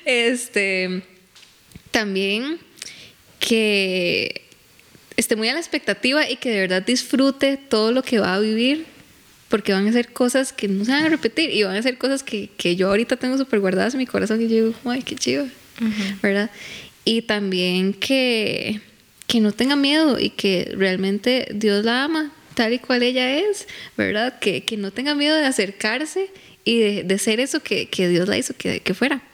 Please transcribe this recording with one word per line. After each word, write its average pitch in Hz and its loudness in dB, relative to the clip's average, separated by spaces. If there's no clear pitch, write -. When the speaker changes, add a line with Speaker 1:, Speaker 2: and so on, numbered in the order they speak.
Speaker 1:
Este, 202 0
también 214 -2
que 190 0
esté 233 0
muy 220 -2
a 247 0
la 330 -2
expectativa 269 0
y 269 -4
que 254 -4
de 208 0
verdad 185 0
disfrute 269 2
todo 226 0
lo 254 2
que 233 0
va 185 2
a 196 0
vivir, 240 2
porque 208 0
van 196 2
a 220 2
ser 240 0
cosas 262 0
que - -6
no 196 0
se 240 0
van 294 2
a 320 2
repetir 311 0
y 208 2
van 190 0
a 220 -2
ser 254 -2
cosas 269 0
que, 208 -8
que 175 0
yo 185 2
ahorita 226 2
tengo 254 -2
súper 262 0
guardadas 196 0
en 269 -2
mi 254 0
corazón 214 0
y 226 0
yo 226 2
digo, 226 0
"Ay, 247 -4
qué - -8
chido", 269 -2
Speaker 2:
Ujú. 208 -6
Speaker 1:
¿verdad? 202 0
Y 226 2
también 190 0
que, 226 -2
que 233 2
no 208 4
tenga 269 2
miedo 285 4
y - 0
que - 0
realmente 196 0
Dios 208 2
la 247 0
ama 311 -2
tal 226 2
y 254 0
cual 247 0
ella 254 0
es, 403 -2
¿verdad? 214 -2
Que, 180 -2
que 226 -4
no 196 -6
tenga 277 -4
miedo 294 2
de 311 2
acercarse 262 -2
y 233 2
de, 202 2
de 190 0
ser 220 0
eso 294 -2
que, - -2
que 180 0
Dios 175 2
la 196 0
hizo - -4
que, - -4
que - -4
fuera 247 -2